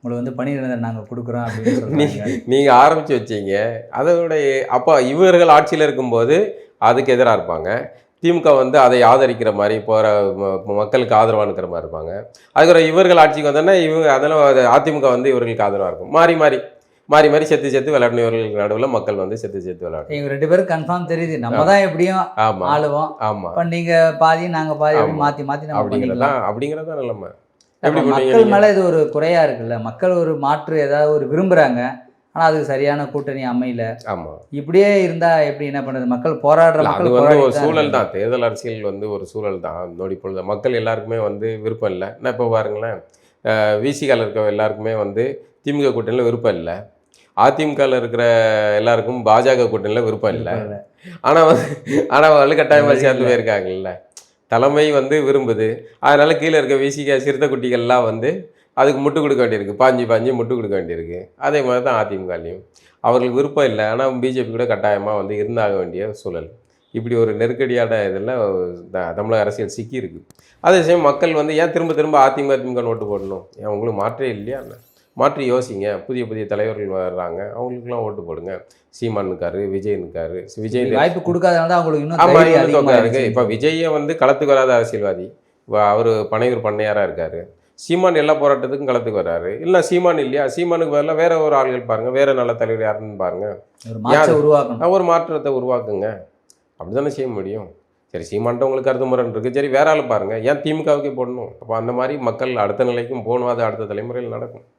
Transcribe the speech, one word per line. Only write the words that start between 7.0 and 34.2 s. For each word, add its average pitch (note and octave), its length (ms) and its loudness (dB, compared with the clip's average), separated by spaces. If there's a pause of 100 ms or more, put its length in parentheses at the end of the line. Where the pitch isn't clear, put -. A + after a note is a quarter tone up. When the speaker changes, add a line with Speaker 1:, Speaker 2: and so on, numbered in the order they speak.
Speaker 2:
எதிரா A#2+ 180 4
இருப்பாங்க. E2+ 380 -2 (520)
தி E3+ 100 2
மு E3+ 80 2
க D#3 120 6
வந்து C3 260 4
அதை B2 240 6
ஆதரிக்கிற A#2 520 4
மாதிரி, G#2 260 0
போற A2 240 0 (280)
ம-, G2 420 -4
மக்களுக்கு A2 400 0
ஆதரவா A2 300 4
நிக்கிற F#2 240 -6
மாதிரி E2+ 160 -8
இருப்பாங்க. D#2+ 280 -10 (400)
அதுக்கப்புறம் E3 360 6
இவர்கள் F3+ 280 6
ஆட்சிக்கு D3+ 340 6
வந்தோன்னா E3+ 320 4
இவங்க, D#3 300 2
அதெல்லாம் D3+ 300 4
அது C3 240 6
அ C3 160 6
தி D3+ 100 0
மு D3 80 -2
க C3+ 80 4
வந்து B2+ 220 2
இவர்களுக்கு A#2 340 0
ஆதரவா G2+ 220 -2
இருக்கும். - 240 -8
மாறி E3 260 6
மாறி, D3 220 4 (500)
மாறி D3+ 200 6
மாறி D3+ 160 4
செத்து C#3 260 0
செத்து C3+ 200 0
விளையாடணும். A#2+ 320 2
இவர்களுக்கு A2+ 360 -2
நடுவுல G#2+ 300 0
மக்கள் G#2+ 260 -2
வந்து G2 220 -4
செத்து G2 240 -10
செத்து F2+ 240 -10
விளையாடணும். - 280 -10
Speaker 1:
இவங்க C#3+ 180 -6
ரெண்டு C#3+ 180 -2
பேரும் F#3 180 2
கன்ஃபார்ம் E3+ 420 -4
தெரியுது, E3 300 -4
நம்ம A#2 180 -4
Speaker 2:
ஆமா. D3+ 80 2
Speaker 1:
தான் G3 160 4
எப்படியும் F3+ 420 0 (140)
Speaker 2:
ஆமா. G#2 320 0
Speaker 1:
ஆளுவோம். D3+ 420 0 (100)
Speaker 2:
ஆமா. G#2 280 -4
Speaker 1:
இப்ப E3+ 160 -2
நீங்க E3 540 0
பாதி, E3 300 2
நாங்க D#3+ 260 -4
பாதி, D3+ 220 0
அப்படி D3+ 180 0
Speaker 2:
ஆமா. D3+ 80 -4
Speaker 1:
மாத்தி C#3+ 220 -2
மாத்தி C#3+ 220 -8
நம்ம G#2+ 140 -4
Speaker 2:
அப்படிங்கிறது G#2 120 -4
Speaker 1:
பண்ணிக்கலாம். B2+ 420 -2
Speaker 2:
தான், A#2+ 100 -4
அப்படிங்கிறது C#3+ 420 -6
தான் D#3+ 100 -10
நிலைமை. A2 320 -8
Speaker 1:
அப்ப - 600 -8
Speaker 2:
எப்படி D3+ 120 0
பண்ணுவீங்க - 160 2
Speaker 1:
மக்கள் C3 280 6
Speaker 2:
நீங்க? G#3+ 100 2
Speaker 1:
மேல G#3 160 6
இது F#3+ 140 2
ஒரு D#3+ 260 2
குறையா D#3+ 320 2
இருக்குல்ல? A#2 380 -2
மக்கள் A2+ 320 -2
ஒரு E3 240 -2
மாற்று D3+ 440 -2
ஏதாவது D3 320 2
ஒரு D3 160 0
விரும்புறாங்க, D#3 520 2 (500)
ஆனா E3 140 -2
அதுக்கு D#3 200 2
சரியான C#3 420 -2
கூட்டணி C#3 380 -8
அமையல. B2 400 -4 (220)
Speaker 2:
ஆமா. F2 260 -8 (180)